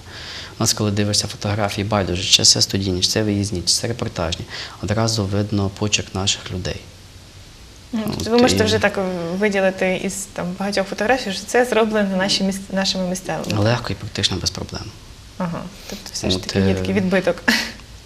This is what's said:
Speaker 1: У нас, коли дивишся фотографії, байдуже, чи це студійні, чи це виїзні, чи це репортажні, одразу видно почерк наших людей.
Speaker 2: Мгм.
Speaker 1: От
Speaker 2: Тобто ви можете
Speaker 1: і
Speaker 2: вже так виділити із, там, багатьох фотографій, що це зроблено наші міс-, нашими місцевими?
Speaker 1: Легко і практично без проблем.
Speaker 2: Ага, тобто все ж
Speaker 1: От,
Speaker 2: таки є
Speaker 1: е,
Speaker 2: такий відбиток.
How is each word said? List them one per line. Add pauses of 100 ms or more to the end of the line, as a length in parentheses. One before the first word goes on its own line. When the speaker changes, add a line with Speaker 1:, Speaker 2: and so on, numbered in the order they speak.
(600)
Speaker 1:
У
нас,
коли
дивишся
фотографії,
байдуже,
чи
це
студійні,
чи
це
виїзні,
чи
це
репортажні, (380)
одразу
видно
почерк
наших
людей. (1120)
Speaker 2:
Мгм.
Speaker 1:
От
Speaker 2:
Тобто
ви
можете
Speaker 1:
і
Speaker 2:
вже
так (380)
виділити
із, (200)
там, (140)
багатьох
фотографій,
що
це
зроблено
наші
міс-,
нашими
місцевими?
Speaker 1:
Легко
і
практично
без
проблем. (540)
Speaker 2:
Ага, (280)
тобто
все
ж
Speaker 1:
От,
Speaker 2:
таки
є
Speaker 1:
е,
Speaker 2:
такий
відбиток. (640)